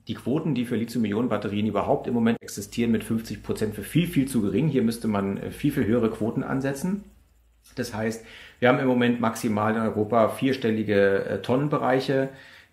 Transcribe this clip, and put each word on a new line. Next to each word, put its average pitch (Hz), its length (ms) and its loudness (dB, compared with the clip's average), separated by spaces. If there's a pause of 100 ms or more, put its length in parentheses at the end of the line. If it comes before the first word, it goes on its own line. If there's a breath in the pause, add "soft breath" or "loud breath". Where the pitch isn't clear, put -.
die - 80 -6
Quoten, 151 400 -2
die 120 100 -2
für 117 120 -2
Lithium-Ionen-Batterien 107 880 0
überhaupt 98 400 0
im 120 80 -2
Moment 113 260 2
existieren, 117 520 -4
mit 107 100 0
fünfzig 113 400 -6
Prozent 104 320 -4
für 98 80 -10
viel, 170 240 0
viel 135 200 0
zu 113 160 0
gering. 101 260 2
Hier 131 140 2
müsste 113 260 0
man, 98 300 0
äh, 98 120 -8
viel, 143 220 -2
viel 117 140 0
höhere 110 240 2
Quoten 110 340 -2
ansetzen. 139 600 -4 (720)
Das 117 180 -6
heißt, 110 300 -4 (340 loud breath)
wir 123 100 6
haben 139 100 6
im 135 80 0
Moment 120 340 2
maximal 110 540 0
in 113 60 -2
Europa 107 500 2
vierstellige, 107 960 2
äh, 101 180 -4
Tonnenbereiche, 135 880 0 (420 loud breath)